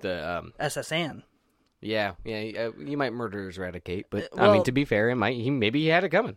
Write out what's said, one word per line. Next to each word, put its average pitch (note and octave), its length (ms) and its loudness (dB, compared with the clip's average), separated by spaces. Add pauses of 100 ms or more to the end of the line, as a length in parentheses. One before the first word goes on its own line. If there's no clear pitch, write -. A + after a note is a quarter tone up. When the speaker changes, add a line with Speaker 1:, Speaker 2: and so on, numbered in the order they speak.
Speaker 1:
the, F2 360 -4
um, E2 220 -10
Speaker 2:
S D3 160 -4
S C3 160 -8
N. D#3 320 -4 (580)
Speaker 1:
Yeah, G#2 320 -2 (120)
yeah. A2 420 -6
Uh, A2+ 100 -6
you D3 200 -6
might C3 160 0
murder G#2 340 -6
his F2+ 100 -12
Raticate, F2+ 520 -6
but, G2+ 140 -2 (100)
Speaker 2:
Uh, - 80 -4
Speaker 1:
I - 60 -
mean, - 80 10
Speaker 2:
well - 80 6
Speaker 1:
to B2+ 100 2
be C#3+ 100 2
fair, A2+ 260 4
it B2 60 2
might, A#2+ 220 2
he, A#2 120 -2
maybe B2 300 2
he D#3+ 80 2
had E3 160 4
it F#3+ 60 -2
coming. G#3 280 0